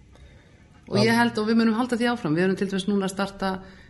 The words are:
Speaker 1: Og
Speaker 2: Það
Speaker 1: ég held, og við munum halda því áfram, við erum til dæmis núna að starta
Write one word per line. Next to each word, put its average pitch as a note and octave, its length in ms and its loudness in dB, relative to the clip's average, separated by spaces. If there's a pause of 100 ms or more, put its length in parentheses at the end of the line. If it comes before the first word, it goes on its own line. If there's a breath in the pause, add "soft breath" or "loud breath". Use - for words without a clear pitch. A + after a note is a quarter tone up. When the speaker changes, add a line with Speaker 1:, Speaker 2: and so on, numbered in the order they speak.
(880 soft breath)
Speaker 1:
Og F#3+ 80 0
Speaker 2:
Það G#3+ 80 4
Speaker 1:
ég A3+ 140 4
held, A#3 180 0
og G#3+ 120 0
við A3+ 100 4
munum A3+ 180 2
halda B3 220 -2
því A#3+ 100 2
áfram, G#3 260 -2
við F3+ 120 2
erum F#3+ 100 2
til G3+ 120 -2
dæmis F#3+ 200 -4
núna G3+ 160 0
að F#3 80 -6
starta G3 360 -4 (400 loud breath)